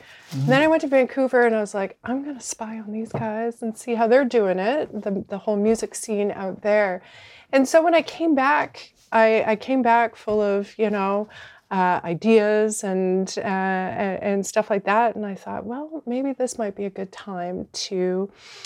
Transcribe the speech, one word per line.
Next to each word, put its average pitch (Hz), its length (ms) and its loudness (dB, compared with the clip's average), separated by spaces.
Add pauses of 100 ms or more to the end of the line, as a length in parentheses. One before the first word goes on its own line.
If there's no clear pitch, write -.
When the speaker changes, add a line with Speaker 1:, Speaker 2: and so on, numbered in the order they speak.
(320)
Speaker 1:
Mm-hmm. 139 180 0
Speaker 2:
Then 269 120 6
I 311 40 4
went 320 140 4
to 311 80 -4
Vancouver 262 580 2
and 226 80 4
I 220 60 0
was 208 120 -6
like, 196 300 -6
"I'm 269 220 -4
gonna 277 160 -10
spy 220 400 -10
on 208 100 -14
these 220 220 -8
guys 226 500 -6
and 226 160 -6
see 240 160 -4
how 226 140 2
they're 262 160 6
doing 208 340 2
it, 214 460 -2
the, 202 240 -4
the 196 100 -8
whole 214 180 -2
music 214 380 0
scene 208 380 -2
out 190 300 -8
there." 202 380 2 (520)
And 269 160 4
so 330 120 6
when 339 140 4
I 320 80 4
came 330 320 0
back, 277 580 0 (200)
I, 220 340 4
I 220 80 2
came 254 280 -2
back 233 340 2
full 214 260 -2
of, 202 340 -2
you 214 140 0
know, 202 380 -2 (420)
uh, 180 320 2
ideas 214 800 2
and, 190 560 0
uh, - 40 -6
a-, 190 800 -2
and 196 240 0
stuff 214 240 -2
like 202 180 0
that. 214 280 2
And 208 100 -6
I 196 120 -8
thought, 202 280 -10
"Well, 294 420 -10
maybe 262 260 -4
this 254 260 -4
might 208 160 -4
be 202 120 -8
a 196 40 -6
good 196 220 -10
time 180 600 -8
to, 185 560 -2 (380)